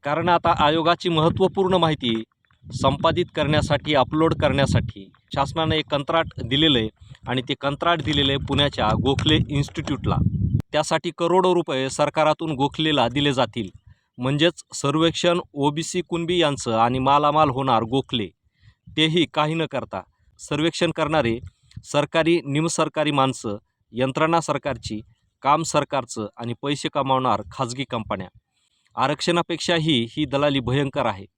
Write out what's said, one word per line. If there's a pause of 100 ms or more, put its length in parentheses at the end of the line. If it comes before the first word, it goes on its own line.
कारण
आता
आयोगाची
महत्त्वपूर्ण
माहिती (600)
संपादित (120)
करण्यासाठी,
अपलोड
करण्यासाठी (240)
शासनाने
एक
कंत्राट (180)
दिलेलं
आहे (400)
आणि
ते
कंत्राट
दिलेलं
आहे
पुण्याच्या (140)
गोखले (100)
इन्स्टिट्यूटला. (560)
त्यासाठी
करोडो
रुपये
सरकारातून
गोखलेला
दिले
जातील. (500)
म्हणजेच (100)
सर्वेक्षण (120)
ओबीसी
कुणबी
यांचं
आणि
मालामाल
होणार
गोखले, (680)
तेही
काही
न
करता. (380)
सर्वेक्षण
करणारे (460)
सरकारी,
निमसरकारी
माणसं, (360)
यंत्रणा
सरकारची, (420)
काम
सरकारचं (100)
आणि
पैसे
कमावणार (100)
खाजगी
कंपन्या. (680)
आरक्षणापेक्षाही
ही
दलाली
भयंकर
आहे. (140)